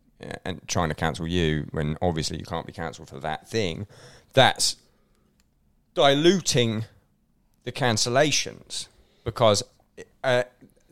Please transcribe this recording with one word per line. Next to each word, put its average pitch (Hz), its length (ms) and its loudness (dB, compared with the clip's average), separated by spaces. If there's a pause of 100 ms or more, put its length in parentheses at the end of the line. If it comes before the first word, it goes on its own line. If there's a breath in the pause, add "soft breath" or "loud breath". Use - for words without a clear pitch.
(460)
and 90 220 -10
trying 87 220 -2
to 76 60 -4
cancel 80 320 -4
you 82 440 -2
when 76 300 -4
obviously 80 360 -2
you - 80 -12
can't 82 200 -8
be - 80 -16
cancelled 80 360 -12
for 73 100 -16
that 76 300 -8
thing. 98 380 -4 (460 loud breath)
That's - 420 4 (1160)
diluting 139 920 4 (800)
the 123 80 -8
cancellations 123 1160 0 (360)
because, 110 400 4 (600)
uh, 127 200 2 (480)